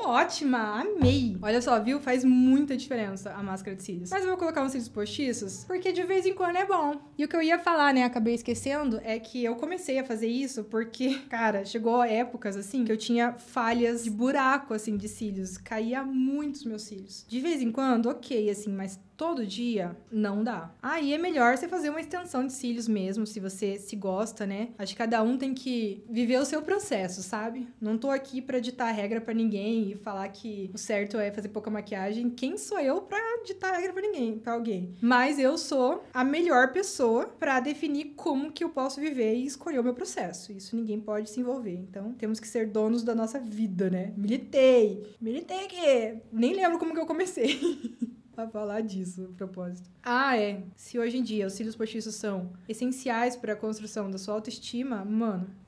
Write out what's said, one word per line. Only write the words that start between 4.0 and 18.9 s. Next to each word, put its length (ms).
Mas 100
eu 80
vou 80
colocar 260
uns 80
cílios 160
postiços, 800
porque 260
de 120
vez 220
em 80
quando 220
é 100
bom. 360
E 80
o 20
que 80
eu 60
ia 180
falar, 340
né, 100
acabei 320
esquecendo, 680
é 160
que 240
eu 140
comecei 420
a 60
fazer 220
isso 360
porque, 600
<laughs> 40
cara, 380
chegou 360
épocas, 540
assim, 300
que 80
eu 40
tinha 360
falhas 720
de 40
buraco, 640
assim, 220
de 140
cílios. 480
Caía 440
muito 540
os 80
meus 200
cílios. 440
De 140
vez 200
em 80
quando, 400
ok, 400
assim, 220
mas 260